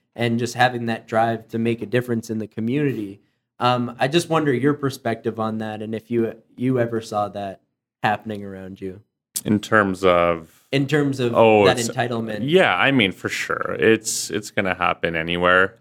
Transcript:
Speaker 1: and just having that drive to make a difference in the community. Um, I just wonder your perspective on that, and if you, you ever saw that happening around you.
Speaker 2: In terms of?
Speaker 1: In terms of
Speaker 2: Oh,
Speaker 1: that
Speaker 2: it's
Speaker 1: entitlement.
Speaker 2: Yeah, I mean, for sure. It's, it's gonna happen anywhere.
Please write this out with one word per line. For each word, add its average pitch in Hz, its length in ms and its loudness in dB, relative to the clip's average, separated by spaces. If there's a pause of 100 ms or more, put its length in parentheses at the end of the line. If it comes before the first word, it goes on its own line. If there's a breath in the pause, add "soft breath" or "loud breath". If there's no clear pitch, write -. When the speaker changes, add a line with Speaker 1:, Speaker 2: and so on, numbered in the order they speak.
(140 soft breath)
Speaker 1:
and 117 240 -2
just 120 160 -4
having 123 320 0
that 113 220 -6
drive 113 400 -2
to 117 100 -6
make 117 240 -2
a - 40 -8
difference 120 440 -2
in 110 80 -4
the 107 80 -6
community. 113 760 -4 (380)
Um, 120 400 0
I 131 100 2
just 165 200 0
wonder 156 240 2
your 131 220 2
perspective 117 680 -6
on 110 180 -4
that, 107 240 -8
and 110 120 -8
if 110 160 -8
you, 113 240 0 (220)
you 127 220 0
ever 117 220 -2
saw 104 280 -4
that 98 320 -10 (420)
happening 104 420 -4
around 95 360 -14
you. 95 200 -12 (440)
Speaker 2:
In 107 160 2
terms 98 440 2
of? 85 680 2
Speaker 1:
In 139 140 0
terms 139 340 0
of 120 140 -2
Speaker 2:
Oh, 110 320 8
Speaker 1:
that 123 120 4
Speaker 2:
it's 113 100 -2
Speaker 1:
entitlement. 113 540 -4
Speaker 2:
Yeah, 143 340 4
I 117 140 4
mean, 113 220 4
for - 160 -6
sure. - 500 -6
It's, - 520 2
it's 104 200 -6
gonna 95 240 -2
happen 87 420 -2
anywhere. 90 640 2